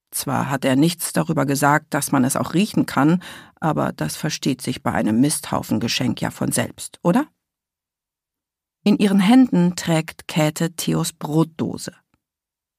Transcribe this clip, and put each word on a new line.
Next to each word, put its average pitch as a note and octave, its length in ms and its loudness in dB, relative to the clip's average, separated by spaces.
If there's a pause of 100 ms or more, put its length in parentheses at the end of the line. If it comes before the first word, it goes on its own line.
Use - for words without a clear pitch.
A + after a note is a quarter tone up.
(120)
Zwar B2 380 -4
hat C3+ 140 -4
er C3+ 120 2
nichts D#3+ 360 0
darüber D#3 340 0
gesagt, C#3+ 480 0
dass C#3+ 180 -4
man C3+ 120 4
es C3+ 120 0
auch - 180 -4
riechen E3 320 0
kann, D#3 360 2 (380)
aber D3 320 -2
das D#3 240 -8
versteht - 460 -4
sich - 220 -6
bei A#2 100 -2
einem A2 260 2
Misthaufengeschenk B2 1000 -2
ja A2+ 100 -4
von C3+ 200 -4
selbst, - 520 -6
oder? A3+ 240 2 (1600)
In G#3 120 4
ihren G3 220 2
Händen F3+ 560 6
trägt - 520 -4
Käthe D#3+ 480 -2
Theos D#3+ 380 -2
Brotdose. D#3 800 -4 (840)